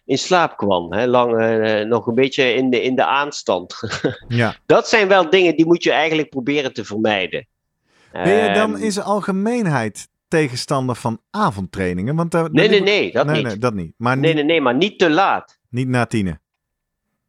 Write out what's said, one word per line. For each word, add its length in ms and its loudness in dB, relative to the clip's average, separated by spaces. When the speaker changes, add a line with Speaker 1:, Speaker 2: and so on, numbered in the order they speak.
Speaker 1:
in 140 -2
slaap 380 0
kwam, 360 0
hè? 140 0
Lang, 340 2
eh, 440 0
nog 220 -2
een 80 -2
beetje 400 2
in 160 0
de, 120 2
in 120 -2
de 100 2
aanstand. 720 -2
<laughs> 260 -6
Speaker 2:
Ja. 280 -2
Speaker 1:
Dat 220 4
zijn 200 2
wel 220 4
dingen 260 4
die 100 4
moet 160 2
je 100 2
eigenlijk 380 0
proberen 420 -2
te 120 -10
vermijden. 600 -2
Speaker 2:
Ben 160 -2
je 60 0
dan 200 0
Speaker 1:
Ehm, 80 -8
Speaker 2:
in 100 -2
zijn 140 -6
algemeenheid 1000 -2
tegenstander 640 -2
van 260 -6
avondtrainingen? 880 -4
Want 140 -2
daar, 220 0
Speaker 1:
Nee, 160 4
Speaker 2:
daar 120 4
Speaker 1:
nee, 0 -
Speaker 2:
liep 80 0
ik 60 2
Speaker 1:
nee, 180 0
dat 140 2
Speaker 2:
nee, 100 0
Speaker 1:
niet. 100 -2
Speaker 2:
nee, 120 -6
dat 160 0
niet. 220 -8
Maar 200 -2
Speaker 1:
Nee, 180 0
Speaker 2:
niet 0 -
Speaker 1:
nee, 180 0
nee, 80 2
maar 160 2
niet 220 0
te 120 4
laat. 480 0
Speaker 2:
niet 180 -4
na 180 0
tienen. 340 -4